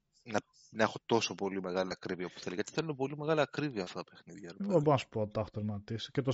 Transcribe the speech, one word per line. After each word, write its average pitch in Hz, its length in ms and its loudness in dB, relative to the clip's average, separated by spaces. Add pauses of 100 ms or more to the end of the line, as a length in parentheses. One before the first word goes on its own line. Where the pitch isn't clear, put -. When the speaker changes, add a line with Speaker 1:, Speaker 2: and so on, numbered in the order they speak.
(220)
Speaker 1:
να, 107 180 -2 (300)
να 110 120 0
έχω - 240 4
τόσο 110 280 4
πολύ 95 260 -2
μεγάλη 92 320 0
ακρίβεια 90 400 -4
που - 80 -16
θέλει. 92 140 -6
Γιατί 101 180 -2
θέλουν 156 240 -2
πολύ 135 220 -2
μεγάλη 151 220 2
ακρίβεια 135 420 0
αυτά 90 220 -6
τα - 60 -20
παιχνίδια, - 400 -14
ρε - 100 -14
Speaker 2:
Εγώ 202 80 -2
Speaker 1:
παιδί. 180 140 6
Speaker 2:
μπορώ 151 100 6
να 135 40 8
σου - 120 -2
πω, 110 200 -2
τα 110 120 -2
έχω 104 100 -4
τερματίσει. 107 600 -4
Και 139 120 0
το 131 120 2